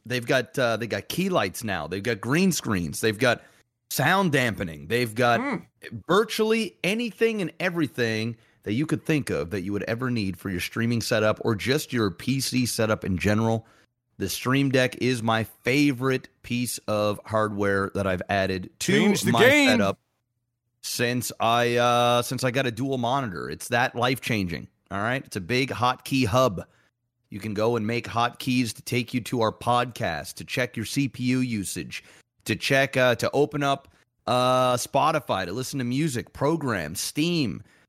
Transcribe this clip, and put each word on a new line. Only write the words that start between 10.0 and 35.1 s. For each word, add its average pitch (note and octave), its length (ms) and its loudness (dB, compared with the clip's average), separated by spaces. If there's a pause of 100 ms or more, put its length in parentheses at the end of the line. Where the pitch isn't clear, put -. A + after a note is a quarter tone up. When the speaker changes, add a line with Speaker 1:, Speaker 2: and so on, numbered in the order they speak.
Speaker 1:
need G2 260 -2
for - 120 -8
your F2+ 100 -4
streaming A#2 420 -2
setup G#2+ 400 2
or A#2 140 0
just B2 380 -2
your A2 180 2
P C3 300 -4
C B2+ 240 0
setup A2 400 0
in F#2 120 0
general. A2+ 480 2 (520)
The G2 100 -2
Stream C3+ 440 0
Deck B2+ 300 2
is B2 220 0
my A2+ 220 0 (180)
favorite C3 640 2 (160)
piece A#2+ 360 -2
of G#2 460 0
hardware G2+ 680 0
that G2 120 0
I've F#2 220 0
added F#2+ 400 0 (100)
to - 120 -2
Speaker 2:
Change G#3 300 4
the - 100 0
Speaker 1:
my A#2 80 4
Speaker 2:
game. C#4 300 6
Speaker 1:
setup G2 300 2 (840)
since A#2+ 580 -2
I, A#2+ 380 2
uh, A#2+ 460 4
since B2+ 200 -4
I B2+ 80 0
got C3 140 0
a B2 60 -2
dual C3 260 -4
monitor. A#2 520 -2
It's - 200 -10
that A#2+ 260 2
life-changing, A#2 720 -2 (240)
all G2 80 -4
right? B2 260 -2
It's - 120 -10
a G2+ 40 -4
big B2 280 0
hotkey B2 560 0
hub. A2 400 2 (640)
You G#2 100 -12
can G#2 140 -8
go A2+ 240 0
and G#2+ 100 -2
make A#2 220 -4
hotkeys A#2+ 640 0
to - 80 -20
take A#2+ 320 -2
you B2 80 -2
to - 200 -4
our A2 120 4
podcast, A#2+ 840 -2
to F#2 80 -14
check - 320 -4
your A2 100 -4
C C#3+ 220 0
P B2 160 -10
U B2+ 160 2
usage, G2 640 -6 (400)
to A2 140 0
check, C3+ 400 2
uh, B2+ 180 4
to A#2 160 -2
open C#3+ 320 0
up, C#3 240 -2 (380)
uh, B2+ 500 2
Spotify, C3 720 0